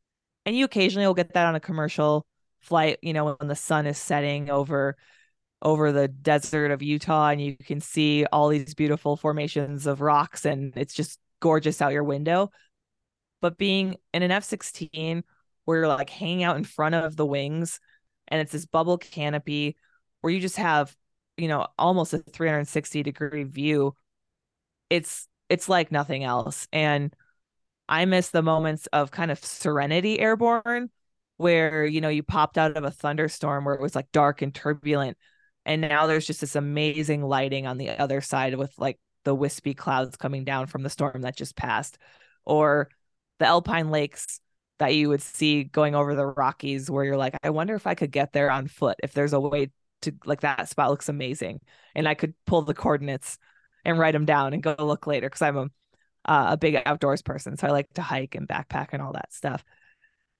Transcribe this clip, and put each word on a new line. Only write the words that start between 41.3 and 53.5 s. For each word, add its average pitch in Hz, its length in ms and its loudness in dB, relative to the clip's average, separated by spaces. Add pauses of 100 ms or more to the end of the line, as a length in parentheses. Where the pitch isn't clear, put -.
just - 200 -12
passed, 123 420 -4 (480)
or 147 440 2 (500)
the - 60 4
alpine 165 460 2
lakes - 480 -4 (400)
that 151 160 2
you 151 140 4
would 143 120 2
see 147 420 0
going 147 300 2
over 143 220 2
the 139 100 0
Rockies 139 640 -4
where 139 140 -2
you're 139 140 0
like, 135 260 -2
"I 156 60 0
wonder 165 260 -2
if 202 100 -10
I - 100 -2
could 147 160 -2
get 139 200 0
there 143 180 2
on 135 180 -2
foot, 123 360 -2
if 139 100 -8
there's 143 200 0
a 143 60 4
way 139 320 0 (320)
to, 151 100 -6 (120)
like, 147 160 -2
that 139 280 -2
spot 139 200 2
looks 143 200 -2
amazing." 135 500 -6 (360)
And 156 120 0
I 151 60 2
could 156 200 -4 (120)
pull 170 160 4
the 151 120 -4
coordinates 143 640 -2 (460)